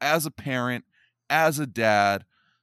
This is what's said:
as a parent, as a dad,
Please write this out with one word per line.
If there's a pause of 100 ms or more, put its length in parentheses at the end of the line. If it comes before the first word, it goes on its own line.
as
a
parent, (460)
as
a
dad, (380)